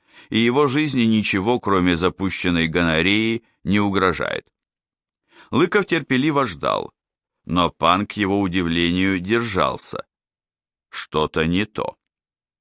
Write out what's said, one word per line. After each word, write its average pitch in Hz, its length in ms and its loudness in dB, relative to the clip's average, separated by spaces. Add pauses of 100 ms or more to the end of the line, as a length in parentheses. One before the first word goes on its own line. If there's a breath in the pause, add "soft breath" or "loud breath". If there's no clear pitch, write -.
(300 soft breath)
и 110 100 0
его 123 280 4
жизни 139 340 0
ничего, 110 580 2
кроме 90 380 2
запущенной 87 720 -2
гонореи, 87 760 0 (220)
не 101 160 2
угрожает. 85 640 -2 (1040 soft breath)
Лыков 190 340 2
терпеливо 143 600 0
ждал, 57 480 -4 (500)
но 87 260 0
пан, 90 380 0
к - 60 -14
его 101 260 0
удивлению, 90 800 0
держался. 95 880 -2 (840)
Что-то 78 560 -2
не 90 200 0
то. - 320 -8 (640)